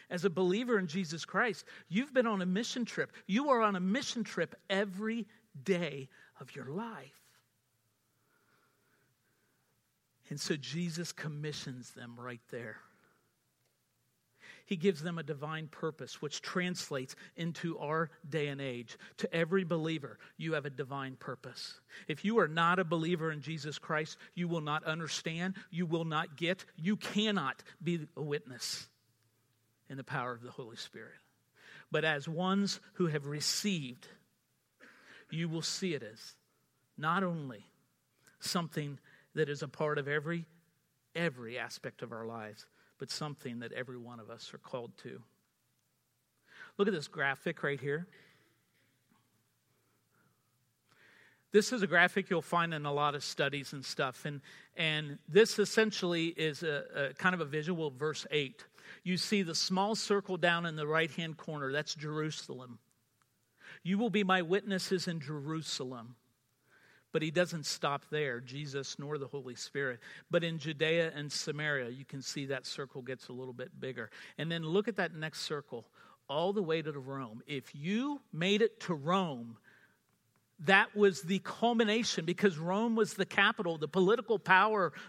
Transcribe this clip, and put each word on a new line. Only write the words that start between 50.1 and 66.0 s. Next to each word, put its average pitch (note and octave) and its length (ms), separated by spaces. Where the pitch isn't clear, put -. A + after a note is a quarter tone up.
This G#3 220
is A3 80
a F#3+ 40
graphic F3 440
you'll E3+ 100
find E3+ 320
in D3 140
a C#3+ 80
lot D3 200
of C#3 80
studies C#3+ 520
and C3+ 100
stuff. - 400
And, D3 160
and D3+ 400
this G#3 300
essentially F#3 720
is D#3+ 340
a, C#3+ 480
a - 40
kind F#3 200
of F3 80
a - 20
visual, D#3 460
verse C#3 400
eight. D3 340
You F3+ 140
see G3+ 240
the E3 120
small G3 400
circle G3+ 440
down E3+ 260
in D#3+ 120
the D3+ 100
right-hand D#3+ 500
corner, C#3+ 360
that's D3 220
Jerusalem. D3+ 840
"You F#3+ 160
will A#3 100
be G3+ 160
my F#3 160
witnesses F#3 640
in E3 140
Jerusalem." C#3 960